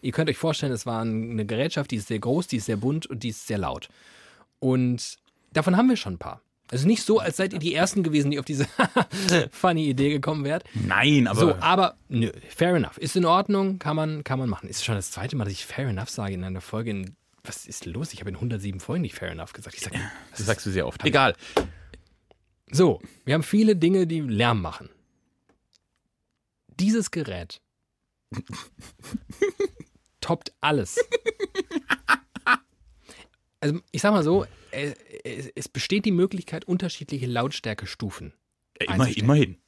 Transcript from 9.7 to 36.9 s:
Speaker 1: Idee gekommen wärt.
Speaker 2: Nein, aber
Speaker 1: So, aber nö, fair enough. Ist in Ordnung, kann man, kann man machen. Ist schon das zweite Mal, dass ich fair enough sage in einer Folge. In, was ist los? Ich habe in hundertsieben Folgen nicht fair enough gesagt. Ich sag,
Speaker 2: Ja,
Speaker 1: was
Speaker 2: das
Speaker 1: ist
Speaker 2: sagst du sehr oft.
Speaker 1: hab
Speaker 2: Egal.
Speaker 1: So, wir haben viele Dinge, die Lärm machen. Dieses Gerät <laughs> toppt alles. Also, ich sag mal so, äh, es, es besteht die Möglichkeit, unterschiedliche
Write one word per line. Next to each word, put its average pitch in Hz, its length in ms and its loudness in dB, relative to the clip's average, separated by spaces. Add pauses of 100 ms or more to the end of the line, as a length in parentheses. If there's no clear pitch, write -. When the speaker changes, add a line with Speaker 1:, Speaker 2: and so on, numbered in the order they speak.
Speaker 1:
Idee 139 220 2
gekommen 147 340 -2
wärt. 156 180 -4 (100)
Speaker 2:
Nein, 113 540 6
aber 104 140 0
Speaker 1:
So, 170 140 6
aber 180 420 2 (100)
nö, 117 240 0 (160)
fair 175 280 2
enough. - 220 0
Ist 151 200 -4
in 180 80 4
Ordnung, 196 520 2
kann 156 200 -2
man, 156 260 -2
kann 131 160 -2
man 131 100 -2
machen. 95 200 -6
Ist - 160 -6
schon 117 100 0
das 95 160 -6
zweite 113 240 -6
Mal, 120 80 0
dass 98 100 -4
ich - 120 -10
fair 135 240 -6
enough 98 200 -4
sage 98 240 -6
in 90 120 -6
einer 92 160 -8
Folge. 110 300 -6
In, 95 240 -8 (320)
was - 200 -14
ist - 180 -12
los? 110 280 -8
Ich - 80 -14
habe 95 100 -8
in 92 100 -10
hundertsieben 101 380 -4
Folgen 170 240 -4
nicht 123 100 -6
fair 87 160 -8
enough 82 240 -10
gesagt. - 220 -16
Ich - 80 -10
sag, - 100 -10
Speaker 2:
Ja, - 60 -6
Speaker 1:
was - 320 -12
Speaker 2:
das - 80 -14
Speaker 1:
ist 104 80 -4
Speaker 2:
sagst - 180 0
du 101 60 -4
sehr 87 160 0
oft. - 140 -8
Speaker 1:
hab - 60 2
Speaker 2:
Egal. 135 280 4 (1400)
Speaker 1:
So, 147 280 4 (260)
wir 135 100 2
haben 160 80 2
viele 214 320 4
Dinge, 180 320 4
die 160 140 -2
Lärm 117 420 4
machen. - 260 -10 (1900)
Dieses 208 320 2
Gerät 95 500 -8 (720)
<laughs> - 100 -6 (1800)
toppt - 400 -4
alles. 143 360 0 (2750)
Also, 151 180 0 (120)
ich 147 100 -4
sag 202 100 4
mal 196 120 4
so, 175 220 4 (260)
äh, 143 220 -6 (300)
es, 127 320 -10
es - 140 -10
besteht - 360 -2
die 220 60 4
Möglichkeit, 180 540 0
unterschiedliche 160 600 -4